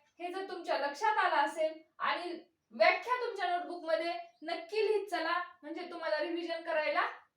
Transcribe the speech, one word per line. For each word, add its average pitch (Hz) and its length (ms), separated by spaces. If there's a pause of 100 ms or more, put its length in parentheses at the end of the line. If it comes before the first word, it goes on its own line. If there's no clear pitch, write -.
(180)
हे 349 140
जर 381 160
तुमच्या 339 300
लक्षात 392 400
आलं 349 180
असेल 311 440 (180)
आणि 330 400 (320)
व्याख्या 370 560
तुमच्या 359 300
नोटबुक 349 280
मध्ये 330 280 (300)
नक्की 349 440
लिहित 415 200
चला, 349 360 (200)
म्हणजे 339 280
तुम्हाला 320 280
रिव्हिजन 330 440
करायला 320 400 (340)